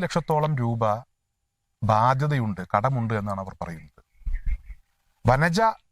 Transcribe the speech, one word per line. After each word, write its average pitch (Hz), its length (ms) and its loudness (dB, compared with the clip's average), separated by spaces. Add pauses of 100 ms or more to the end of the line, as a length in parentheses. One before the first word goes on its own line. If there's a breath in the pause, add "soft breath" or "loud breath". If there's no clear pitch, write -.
ലക്ഷത്തോളം 156 460 0 (100)
രൂപ 117 240 0 (1080)
ബാധ്യതയുണ്ട്, 123 720 2 (100)
കടമുണ്ട് 117 460 0
എന്നാണ് 101 260 -6
അവർ 92 160 -14
പറയുന്നത്. 80 400 -14 (1300)
വനജ 165 300 2 (320)